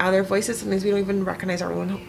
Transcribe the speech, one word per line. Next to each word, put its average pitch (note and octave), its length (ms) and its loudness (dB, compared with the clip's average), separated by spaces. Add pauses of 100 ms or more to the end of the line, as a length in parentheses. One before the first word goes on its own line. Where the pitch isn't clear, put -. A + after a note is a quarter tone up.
other F#3+ 220 4
voices. G#3 360 0
Sometimes G3 240 -2
we G#3 60 2
don't G3+ 100 2
even G3 240 0
recognize F3+ 380 -2
our F3 100 -2
own F3+ 360 -2